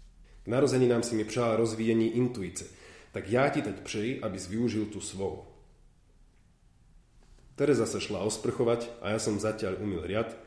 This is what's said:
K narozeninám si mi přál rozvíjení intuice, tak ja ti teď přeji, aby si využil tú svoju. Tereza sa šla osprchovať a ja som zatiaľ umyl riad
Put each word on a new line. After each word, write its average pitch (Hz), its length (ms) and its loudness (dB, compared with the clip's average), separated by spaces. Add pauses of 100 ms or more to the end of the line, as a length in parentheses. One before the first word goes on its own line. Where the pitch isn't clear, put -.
(420)
K 107 120 -2
narozeninám 127 480 6
si 113 160 -2
mi 107 80 0
přál 117 320 2
rozvíjení 113 560 2
intuice, 117 560 -2 (400)
tak 95 160 -8
ja 127 240 4
ti 143 120 -2
teď 101 200 -8
přeji, 113 400 -4
aby 98 160 -4
si 92 160 -8
využil 107 320 0
tú 95 160 -10
svoju. 95 400 -6 (2250)
Tereza 135 320 4
sa 104 80 -4
šla 90 240 -4
osprchovať 117 800 0
a 101 120 -4
ja 110 40 0
som 107 240 0
zatiaľ 104 400 -2
umyl 90 240 -4
riad 104 240 -2 (160)